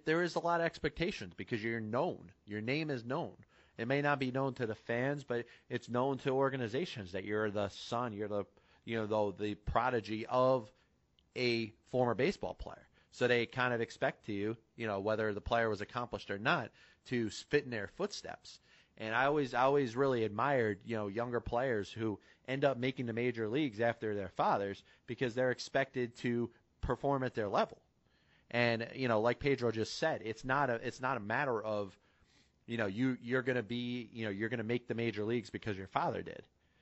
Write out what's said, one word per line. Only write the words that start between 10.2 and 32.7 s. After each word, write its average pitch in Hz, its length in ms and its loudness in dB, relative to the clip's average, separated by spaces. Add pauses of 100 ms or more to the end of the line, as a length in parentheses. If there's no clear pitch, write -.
of 127 440 2 (680)
a 117 380 0 (160)
former 123 240 4
baseball 120 400 0
player. - 340 -14 (220)
So 123 180 0
they 120 160 6
kind 123 300 0
of 117 80 0
expect - 460 -4
you, 104 280 -2 (200)
you 117 100 -6
know, 98 140 -2
whether 107 340 0
the 101 80 -6
player 117 260 2
was 104 140 -2
accomplished 113 480 -8
or 101 80 -4
not, 131 320 0 (360)
to 117 220 0
spit 139 360 0
in 127 60 -10
their 104 180 -4
footsteps. - 720 -8 (380)
And 110 160 -4
I 127 100 4
always, 139 300 2
I 120 80 4
always 135 340 4
really 131 280 4
admired, 110 600 2
you 113 100 -4
know, 107 120 -2
younger 117 340 -2
players 117 500 0
who 110 300 -4 (260)
end 139 200 2
up 135 100 4
making 127 300 -2
the 113 80 -2
major 113 340 0
leagues 120 320 0
after 113 340 2
their 98 140 -4
fathers 104 540 0 (240)
because 120 280 -2
they're 127 180 4
expected 123 640 0
to 120 320 0 (320)
perform 135 400 2
at 127 120 -2
their 107 140 0
level. 123 300 0 (720)
And, 117 440 2
you 131 140 0
know, 107 140 6
like 120 160 4
Pedro 120 320 2
just 110 280 -2
said, 156 240 2
it's 110 220 -6
not 131 240 2
a, 120 60 2 (120)
it's 120 140 -8
not 131 160 0
a 110 40 -4
matter 113 440 0
of, 104 320 -2 (720)
you 117 100 -4